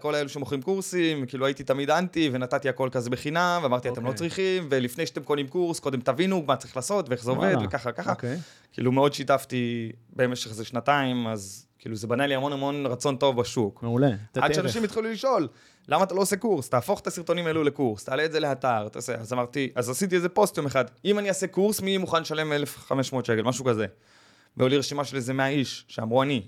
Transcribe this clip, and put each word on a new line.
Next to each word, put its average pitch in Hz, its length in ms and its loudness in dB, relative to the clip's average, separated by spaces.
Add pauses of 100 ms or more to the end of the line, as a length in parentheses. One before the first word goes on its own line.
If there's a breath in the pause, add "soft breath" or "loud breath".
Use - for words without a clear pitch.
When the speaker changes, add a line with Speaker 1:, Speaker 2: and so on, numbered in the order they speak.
Speaker 1:
כל 151 140 0
האלו 147 140 0
שמוכרים 135 340 -4
קורסים, 175 640 0
כאילו 131 200 -2
הייתי 139 180 -2
תמיד 139 260 0
אנטי, 165 420 2
ונתתי 127 360 -2
הכל 131 240 0
כזה 123 180 -2
בחינם, 170 520 0
ואמרתי, 123 260 0
"אתם 120 160 -6
לא 123 40 -4
Speaker 2:
אוקיי. 110 100 -4
Speaker 1:
צריכים, 185 520 -2
ולפני 131 360 0
שאתם - 160 -8
קונים 143 260 0
קורס, 170 320 0
קודם 131 200 -2
תבינו 170 460 2
מה 135 100 4
צריך - 200 -8
לעשות, 190 320 -2
ואיך 120 160 -2
זה 120 60 0
עובד", 131 220 2
Speaker 2:
וואלה. 110 140 2
Speaker 1:
וככה, 120 260 -4
ככה. - 200 -4
Speaker 2:
אוקיי. 123 260 -4 (340 loud breath)
Speaker 1:
כאילו 123 200 0
מאוד 139 220 4
שיתפתי 120 800 -2 (240)
במשך 123 340 0
איזה 110 140 -8
שנתיים, 127 640 0
אז 101 400 -8 (160)
כאילו, 113 140 -8
זה 107 100 -8
בנה 120 200 2
לי 143 80 2
המון 135 180 0
המון 139 340 -2
רצון 127 300 -2
טוב 135 240 4
בשוק. 113 420 -2
Speaker 2:
מעולה. 117 260 2
Speaker 1:
עד 107 80 0 (160)
Speaker 2:
תתאר 143 200 2
Speaker 1:
שאנשים 151 300 0
Speaker 2:
איך. 214 80 0
Speaker 1:
התחילו 220 200 -2
לשאול, 226 380 0 (400 soft breath)
"למה 160 160 4
אתה 185 100 0
לא 190 60 2
עושה 202 160 2
קורס? 190 320 0
תהפוך 131 320 0
את - 60 -6
הסרטונים 175 400 -2
האלו 160 180 2
לקורס, 131 400 0
תעלה 135 200 0
את 160 80 0
זה 156 80 0
לאתר, 131 480 0
תעשה." 117 260 -6
אז 113 180 -6
אמרתי, 123 420 -2
אז 120 160 0
עשיתי 180 260 0
איזה 175 120 2
פוסט 196 280 2
יום 151 100 -2
אחד, 131 180 2 (200)
"אם 202 140 2
אני 202 100 -2
אעשה 190 180 0
קורס, 202 340 2
מי 190 180 0
מוכן 165 220 0
לשלם 156 320 -2
אלף 147 240 -2
חמש 131 360 -2
מאות 127 120 -2
שקל?" 110 180 2
משהו 127 220 -2
כזה. 110 220 2 (720 soft breath)
והיו 127 120 4
לי 135 80 4
רשימה 143 280 0
של 131 120 -6
איזה 127 160 -4
מאה 135 160 2
איש, 135 400 -2
שאמרו, 117 340 0
"אני, 135 260 0